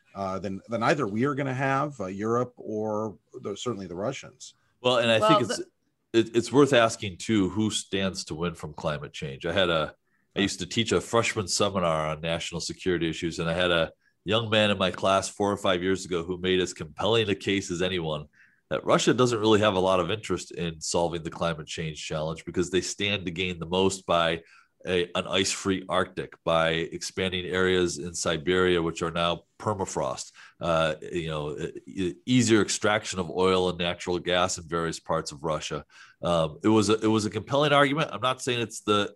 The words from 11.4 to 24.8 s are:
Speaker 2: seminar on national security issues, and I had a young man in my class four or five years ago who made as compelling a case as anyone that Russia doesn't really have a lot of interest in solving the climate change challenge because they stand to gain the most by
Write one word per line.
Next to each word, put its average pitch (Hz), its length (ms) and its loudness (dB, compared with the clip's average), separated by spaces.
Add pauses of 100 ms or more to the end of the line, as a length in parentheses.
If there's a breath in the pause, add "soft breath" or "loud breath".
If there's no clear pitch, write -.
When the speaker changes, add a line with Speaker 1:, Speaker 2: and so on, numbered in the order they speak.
Speaker 2:
seminar 87 600 0
on 78 140 -4
national 82 400 -4
security 85 460 -2
issues, 80 300 -4
and 82 100 -4
I 82 60 0
had 90 160 2
a 82 220 2 (320)
young 110 260 0
man 107 220 4
in 98 60 0
my 95 140 2
class 95 380 2
four 101 220 0
or 101 60 -2
five 92 260 2
years 92 220 0
ago 85 180 -2
who 87 160 -6
made 92 200 2
as 87 140 0
compelling 101 560 0
a 101 60 0
case 98 360 -2
as 85 100 -4
anyone 80 440 -2 (440 soft breath)
that - 160 -2
Russia 160 280 4
doesn't 120 260 2
really 107 220 6
have 104 140 4
a 92 40 2
lot 92 200 4
of 85 120 0
interest 98 400 -6
in 80 300 -8
solving 85 420 -2
the 82 60 -8
climate 82 360 -4
change 78 400 -8
challenge 80 380 -6
because 85 260 -2
they 92 120 0
stand 101 440 -4
to 92 60 -6
gain 90 260 -4
the 82 80 -10
most 92 400 2
by 85 360 2 (440 soft breath)